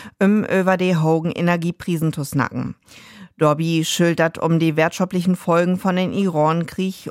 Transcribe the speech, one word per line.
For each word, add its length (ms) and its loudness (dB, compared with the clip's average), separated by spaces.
um 220 4
über 320 2
die 200 0
hohen 360 2
Energieprisen 800 -2
zu 100 -6
snacken. 540 -4
Dobby 460 2
schildert 540 0
um 200 2
die 200 2
wirtschaftlichen 580 0
Folgen 400 0
von 200 0
den 180 -2
Iran-Krieg 960 -2